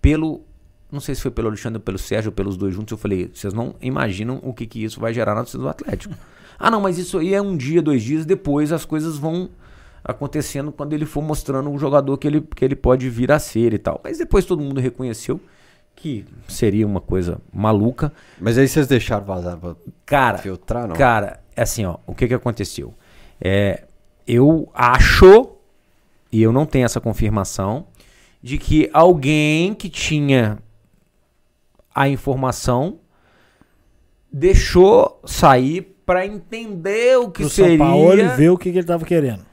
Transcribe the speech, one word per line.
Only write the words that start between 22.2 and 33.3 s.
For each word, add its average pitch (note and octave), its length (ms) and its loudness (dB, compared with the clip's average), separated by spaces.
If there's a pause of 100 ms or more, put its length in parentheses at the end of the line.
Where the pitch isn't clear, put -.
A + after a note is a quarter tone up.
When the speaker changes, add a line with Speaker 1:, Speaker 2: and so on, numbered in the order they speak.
Speaker 1:
que A#2+ 60 -2
aconteceu? G#2 600 -8 (460)
É, G2 440 0 (440)
eu C#3+ 460 2
acho, F#3 760 8 (840)
e A2 100 2
eu A2+ 100 4
não C#3+ 140 2
tenho C3 200 0
essa A#2 160 -2
confirmação, G#2+ 840 -4 (560)
de C3 160 -8
que - 360 2
alguém D#3 840 4
que G3+ 140 -14
tinha C3 680 0 (1400)
a C#3 160 0
informação C3 880 -4 (1300)